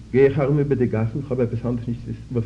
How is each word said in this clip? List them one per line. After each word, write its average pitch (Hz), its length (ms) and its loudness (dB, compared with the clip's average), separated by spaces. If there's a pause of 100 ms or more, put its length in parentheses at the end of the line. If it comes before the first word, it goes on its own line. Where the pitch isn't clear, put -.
(120)
גיי 131 140 6
איך 135 140 2
ארום 143 200 2
איבער 139 180 2
די 120 80 2
גאסן, 110 340 -2
איך 139 120 -8
האב 127 100 -2
עפעס 117 240 -2
אנדערש 120 220 -4
נישט - 140 -6 (300)
וואס 117 140 -2